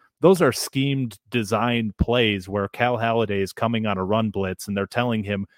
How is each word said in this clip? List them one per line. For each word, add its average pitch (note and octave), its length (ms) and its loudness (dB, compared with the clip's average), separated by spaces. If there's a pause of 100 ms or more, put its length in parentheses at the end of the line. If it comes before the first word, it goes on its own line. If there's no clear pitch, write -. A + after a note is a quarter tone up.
(220)
Those F3 200 6
are C3+ 120 4
schemed, C3+ 640 -2 (100)
designed A2+ 680 -2
plays G#2+ 500 2
where G2 220 -2
Cal A#2+ 280 0
Haladay A2 440 0
is G2 120 -2
coming A2+ 320 -2
on G2+ 120 0
a F#2 80 -2
run G#2+ 240 0
blitz, F#2+ 380 -4
and G2+ 100 -4
they're G2 100 -2
telling A#2+ 360 -2
him, G2+ 220 -4 (120)